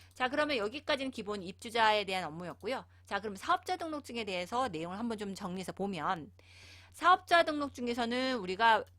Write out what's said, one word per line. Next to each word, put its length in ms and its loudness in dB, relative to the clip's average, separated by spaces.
자, 160 2
그러면 280 2
여기까지는 540 -2
기본 300 -6
입주자에 640 2
대한 200 -2
업무였고요. 600 -6
자, 140 -4
그럼 160 -6
사업자 420 0
등록증에 480 -6
대해서 420 -2
내용을 320 -6
한번 180 -4
좀 160 -6
정리해서 380 -6
보면, 600 -4
사업자 520 4
등록증에서는 960 -2
우리가 440 4